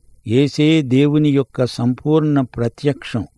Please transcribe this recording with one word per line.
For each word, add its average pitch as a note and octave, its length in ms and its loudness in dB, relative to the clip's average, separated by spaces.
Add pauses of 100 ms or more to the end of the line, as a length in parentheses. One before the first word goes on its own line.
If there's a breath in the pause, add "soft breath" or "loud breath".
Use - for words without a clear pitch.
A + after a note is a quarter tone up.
(280)
యేసే D3 540 2
దేవుని D3 480 2
యొక్క C3+ 360 -2
సంపూర్ణ C#3+ 760 0
ప్రత్యక్షం. A#2 840 -4 (120)